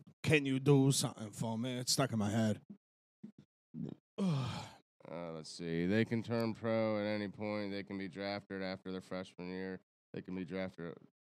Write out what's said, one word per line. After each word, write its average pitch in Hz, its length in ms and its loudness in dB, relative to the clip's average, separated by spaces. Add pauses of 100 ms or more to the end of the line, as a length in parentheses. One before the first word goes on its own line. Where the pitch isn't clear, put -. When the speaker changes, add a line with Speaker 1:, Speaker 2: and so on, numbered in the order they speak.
(240)
Speaker 1:
Can 151 220 6
you 135 120 4
do 135 320 8
something 113 400 0
for 113 260 -2
me? 123 220 -2
It's 127 140 0
stuck 143 200 2
in 113 60 2
my 101 120 2
head. 110 300 4 (1600)
<sighs> 202 80 0 (840)
Speaker 2:
Uh, 85 280 -8
let's 78 140 -12
see. 85 360 0
They 110 180 4
can 113 160 -2
turn 113 320 -2
pro 110 460 0
at 104 80 -2
any 104 220 -2
point. 104 420 -4
They 98 140 -6
can 98 120 -8
be 98 120 -6
drafted 98 520 -6
after 95 300 -6
their 92 100 -6
freshman 92 500 -8
year. 92 280 -6 (340)
They 92 80 -6
can 92 140 -8
be 92 100 -4
drafted. 90 500 -6 (440)